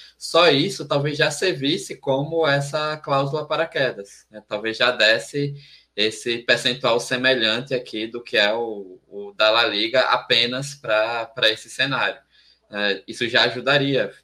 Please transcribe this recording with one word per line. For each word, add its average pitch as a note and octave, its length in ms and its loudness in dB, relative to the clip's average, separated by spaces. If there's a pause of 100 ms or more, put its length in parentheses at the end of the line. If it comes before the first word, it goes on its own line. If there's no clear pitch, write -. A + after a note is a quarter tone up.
(180)
só E3+ 320 4
isso D3 360 0
talvez C#3+ 320 -2
já D#3 140 2
servisse E3 680 -2
como D#3 480 -2
essa D3 520 0
cláusula C#3+ 500 -2
paraquedas, C#3 840 -4
né? G#2+ 180 -18
Talvez A2 300 -4
já B2 140 4
desse A#2+ 640 2 (400)
esse A2 440 -2
percentual A#2+ 600 0
semelhante B2 720 0
aqui A2+ 360 -4
do A#2 120 -10
que - 160 -10
é G#2 160 4
o, G#2 560 -6
o G2+ 260 -14
da G#2+ 180 4
La A2+ 140 4
Liga A2+ 360 0
apenas B2 720 0
pra, A2+ 540 0
pra A2 220 0
esse G#2+ 200 -4
cenário. B2 500 -2 (520)
É, G2+ 360 -2
isso A2+ 220 -4
já A#2 140 4
ajudaria. B2+ 680 0 (120)